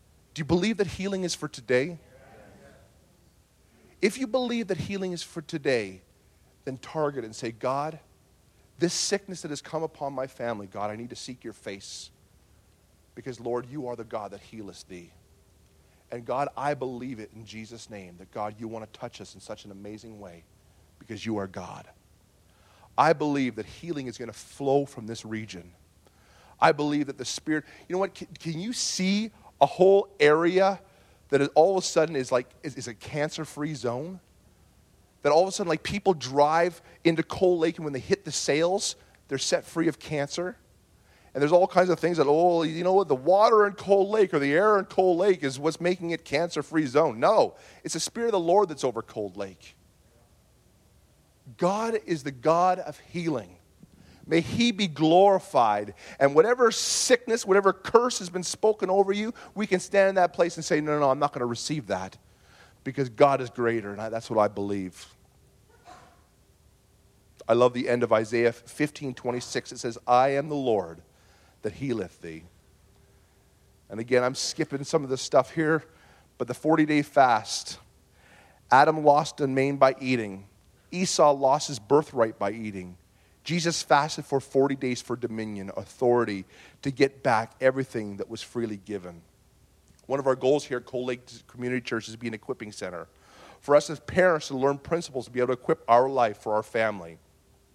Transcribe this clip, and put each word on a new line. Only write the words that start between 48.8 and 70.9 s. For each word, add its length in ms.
over 200
Cold 340
Lake. 380
God 500
is 160
the 80
God 480
of 200
healing. 580
May 160
he 300
be 160
glorified. 1080
And 140
whatever 380
sickness, 720
whatever 280
curse 460
has 100
been 140
spoken 460
over 240
you, 200
we 140
can 120
stand 300
in 60
that 180
place 220
and 100
say, 160
"No, 120
no, 80
no, 100
I'm 80
not 120
gonna 140
receive 420
that 300
because 260
God 320
is 80
greater." 420
And 100
I, 80
that's 200
what 100
I 80
believe. 680
I 60
love 200
the 140
end 160
of 100
Isaiah 380
fifteen 640
twenty-six. 580
It 80
says, 260
"I 240
am 200
the 60
Lord 460